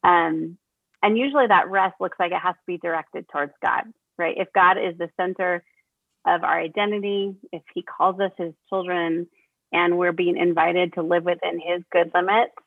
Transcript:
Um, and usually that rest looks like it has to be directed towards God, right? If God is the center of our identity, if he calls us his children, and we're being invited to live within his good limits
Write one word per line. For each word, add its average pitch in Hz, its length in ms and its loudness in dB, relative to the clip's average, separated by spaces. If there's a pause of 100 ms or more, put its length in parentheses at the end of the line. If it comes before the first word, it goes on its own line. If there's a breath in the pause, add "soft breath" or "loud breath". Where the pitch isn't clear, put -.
Um, 165 520 2 (460)
and 214 160 4
usually 269 300 2
that 180 200 4
rest 190 320 0
looks 185 200 -6
like 175 100 0
it 180 100 -4
has 180 140 -2
to - 120 -20
be 175 120 -6
directed 165 500 -6
towards 143 320 -6
God, - 320 -2 (240)
right? 165 220 -2
If 185 160 -6
God 185 240 6
is 185 180 -4
the 170 200 -8
center 180 480 -4 (640)
of 170 180 2
our 165 160 0
identity, 202 760 -2 (180)
if 160 100 -12 (120)
he 180 80 -6
calls 185 380 -2
us 190 180 -2
his 170 140 -6 (160)
children, 175 580 -2 (460)
and 175 260 0
we're 180 140 2
being 175 240 0
invited 175 580 0
to 175 80 -4
live 170 220 0
within 170 360 -4
his 175 300 -4
good 170 240 2
limits 196 380 2 (140)